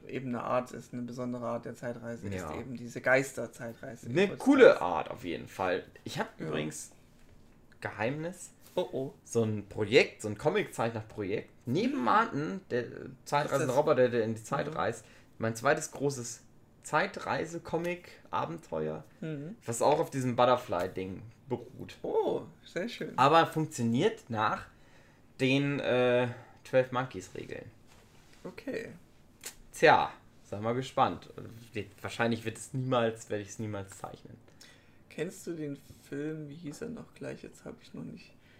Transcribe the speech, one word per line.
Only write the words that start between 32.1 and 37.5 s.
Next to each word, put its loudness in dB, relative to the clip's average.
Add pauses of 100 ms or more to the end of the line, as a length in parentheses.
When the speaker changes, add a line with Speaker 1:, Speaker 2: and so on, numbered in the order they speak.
Speaker 2:
wird -6
es -14
niemals, -2
werde -4
ich -14
es -14
niemals -8
zeichnen. -16 (760)
Speaker 1:
Kennst -10
du -8
den -8 (300)
Film, -8
wie -16
hieß -12
er -8
noch -14
gleich? -10
Jetzt -18